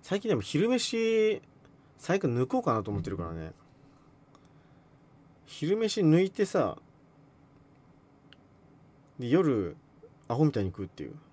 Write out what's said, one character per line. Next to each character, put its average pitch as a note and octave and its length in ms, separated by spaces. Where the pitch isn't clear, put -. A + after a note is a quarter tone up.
最 - 180
近 G#3+ 120
で F3+ 40
も A#2 60
昼 E3+ 300
飯、 A3+ 720
最 F#3+ 200
近 C#3 160
抜 B2+ 120
こ B3+ 140
う - 20
か B2+ 100
な A2 100
と G#2 80
思 G2+ 100
っ - 20
て - 80
る E2 80
か E2+ 60
ら E2 100
ね。 E2 180
昼 F3 320
飯 A3 240
抜 E3 220
い F#3+ 80
て G3+ 160
さ、 C3 320
で、 B2 100
夜、 C3 480
ア A#2+ 80
ホ D3+ 120
み D3 60
た G#2+ 100
い - 20
に F#2 60
食 G2 140
う - 20
っ - 20
て - 140
い C2 60
う。 - 60